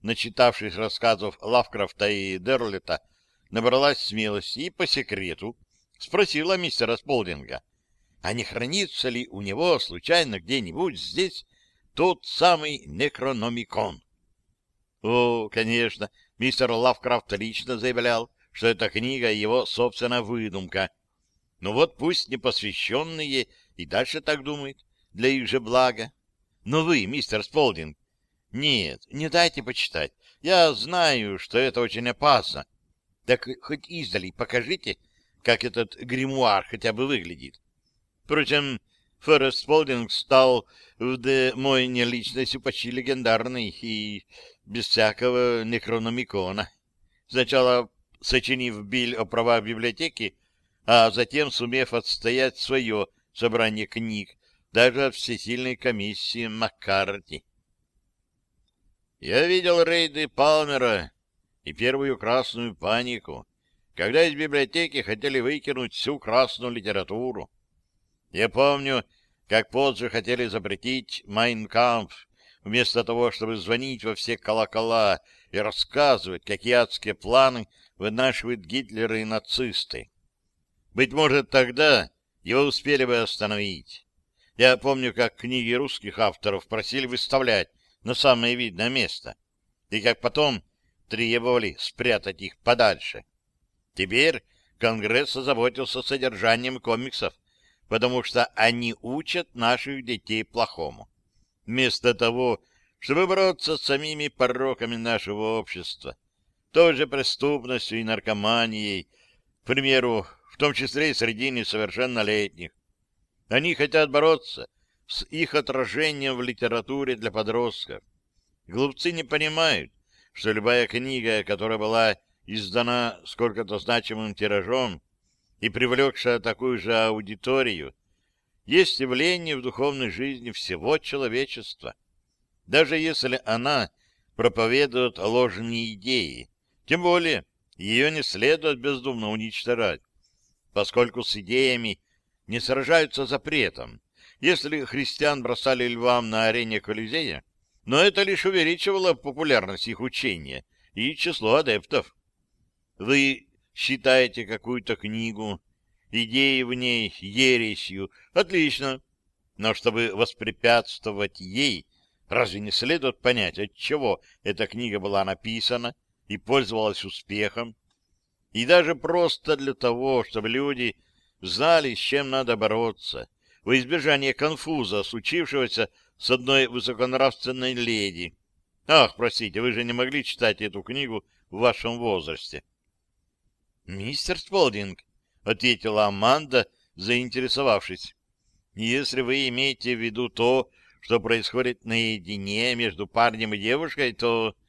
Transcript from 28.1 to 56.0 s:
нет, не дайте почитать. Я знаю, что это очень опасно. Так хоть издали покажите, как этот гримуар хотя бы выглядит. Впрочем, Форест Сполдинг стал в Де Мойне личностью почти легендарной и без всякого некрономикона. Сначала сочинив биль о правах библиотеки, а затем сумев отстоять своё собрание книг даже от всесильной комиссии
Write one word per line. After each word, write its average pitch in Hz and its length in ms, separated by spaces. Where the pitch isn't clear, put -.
нет, 113 600
не 156 180
дайте 165 340
почитать. 85 500
Я 165 320
знаю, 123 640
что - 200
это 127 220
очень 117 280
опасно. 120 580
Так - 220
хоть 143 260
издали 107 440
покажите, 120 640
как 117 180
этот 117 320
гримуар 127 760
хотя 113 240
бы 120 140
выглядит. 85 540
Впрочем, 147 560
Форест 135 380
Сполдинг 135 520
стал 131 560
в 127 180
Де 131 380
Мойне 131 500
личностью 120 560
почти 120 300
легендарной 120 800
и 107 580
без 110 240
всякого 120 720
некрономикона. 113 1080
Сначала 127 600
сочинив 123 640
биль 120 300
о 113 100
правах 117 380
библиотеки, 113 760
а 113 260
затем 127 400
сумев 120 420
отстоять 120 640
своё 113 480
собрание 110 540
книг 110 440
даже 123 340
от 123 80
всесильной 123 600
комиссии 113 720